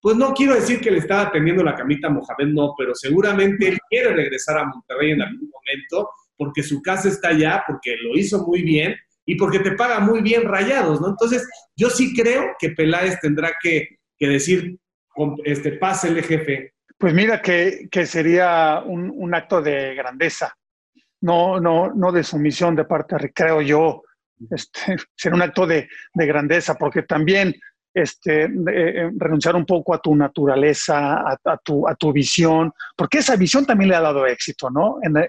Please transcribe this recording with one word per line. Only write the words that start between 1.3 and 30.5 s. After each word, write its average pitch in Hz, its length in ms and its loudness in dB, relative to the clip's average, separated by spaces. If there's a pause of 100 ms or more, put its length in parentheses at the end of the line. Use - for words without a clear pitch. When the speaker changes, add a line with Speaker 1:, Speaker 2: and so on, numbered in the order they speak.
Speaker 1:
tendiendo 170 320 2
la 147 120 0
camita 143 320 -2
a 151 40 0
Mohamed, 143 420 -2
no, 147 240 0
pero 127 180 -2
seguramente 196 720 2
él 185 100 0 (120)
quiere 233 240 2
regresar 143 460 -2
a 143 60 -2
Monterrey 135 460 -4
en 147 100 0
algún 285 280 -10
momento, 139 600 -6 (280)
porque 143 260 -6
su 143 180 -6
casa 190 280 -2
está 175 200 -2
allá, 156 380 2
porque 127 340 -6
lo 117 160 -4
hizo 196 280 0
muy 175 160 0
bien 156 340 0 (300)
y 165 100 -2
porque 196 240 0
te 190 120 0
paga 233 280 0
muy 220 220 2
bien 233 240 2
Rayados, 196 560 0
¿no? 185 80 -2
Entonces, 233 380 -2 (280)
yo 240 140 2
sí 247 260 0
creo 233 440 2
que 165 100 -2
Peláez 175 500 0
tendrá 156 420 0
que, 165 360 -2 (200)
que 143 100 0
decir, 175 500 0 (320)
con, 147 340 -4
este, 147 300 -2
"Pásele, 175 500 -2
jefe". 143 520 -4 (220)
Speaker 2:
Pues 175 160 2
mira 214 280 2
que, 185 500 0
que 175 140 0
sería 165 800 2
un, 180 280 -6
un 175 220 -6
acto 170 260 0
de 139 340 -4
grandeza, 135 580 -6 (680)
no, 175 380 2
no, 170 340 2
no 185 180 0
de 170 120 2
sumisión 156 520 0
de 151 100 0
parte - 340 -2
de, 143 140 -6
creo 160 280 0
yo, 151 420 2 (480)
este, - 440 -6
<laughs> - 200 -12
sería 170 200 -2
un 180 60 4
acto 180 260 0
de, 156 220 0 (240)
de 170 120 0
grandeza, 147 500 0
porque 147 280 -2
también, 180 500 0 (400)
este, 156 520 0
eh, - 40 -4 (180)
eh, 170 500 0
renunciar 160 380 0
un 165 100 0
poco 180 280 0
a 160 60 -2
tu 156 160 2
naturaleza, 143 1040 2